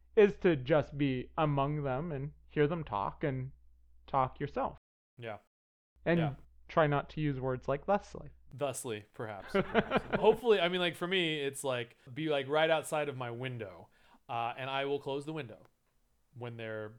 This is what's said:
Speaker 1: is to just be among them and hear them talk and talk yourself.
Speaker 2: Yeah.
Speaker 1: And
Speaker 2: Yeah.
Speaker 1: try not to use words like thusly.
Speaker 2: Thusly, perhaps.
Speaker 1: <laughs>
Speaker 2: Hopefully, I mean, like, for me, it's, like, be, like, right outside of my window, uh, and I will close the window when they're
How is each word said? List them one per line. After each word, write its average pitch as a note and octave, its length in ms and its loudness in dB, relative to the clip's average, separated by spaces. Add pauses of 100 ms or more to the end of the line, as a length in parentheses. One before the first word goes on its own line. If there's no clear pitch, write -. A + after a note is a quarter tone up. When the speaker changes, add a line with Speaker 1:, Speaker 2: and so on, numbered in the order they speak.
(160)
Speaker 1:
is G#3 260 10
to E3+ 140 6
just C#3 420 2
be C3 400 0
among D3 440 0
them C3 300 -4
and C#3 180 -6 (200)
hear D3 160 4
them E3 180 0
talk - 400 -2
and C3 260 -2 (560)
talk C3 340 0
yourself. G#3+ 380 -4 (400)
Speaker 2:
Yeah. A2+ 180 -8 (680)
Speaker 1:
And E3+ 140 2
Speaker 2:
Yeah. D3+ 120 2 (380)
Speaker 1:
try D#3+ 180 4
not D3 240 0
to - 100 -6
use C#3+ 200 -2
words B2+ 280 -4
like C#3+ 180 -2
thusly. G3 440 -2 (220)
Speaker 2:
Thusly, B2 520 -6 (100)
perhaps. G#2+ 380 -10
Speaker 1:
<laughs> G#3+ 640 0
Speaker 2:
Hopefully, A3 420 6
I E3+ 80 4
mean, F3+ 120 -2
like, F3 160 0
for F3 100 -4
me, E3+ 340 0
it's, C#3 240 -4
like, B2 320 -2 (180)
be, D#3 140 -2
like, C#3 200 0
right D#3 220 4
outside D3+ 380 0
of C3+ 80 -6
my B2 140 -6
window, A#2 580 -8 (400)
uh, A#2 280 -2
and C3 140 -6
I C#3 160 0
will C#3 120 0
close C#3+ 280 -6
the D#3 60 -6
window B2+ 260 -10 (800)
when A#2 180 -10
they're A2 420 -8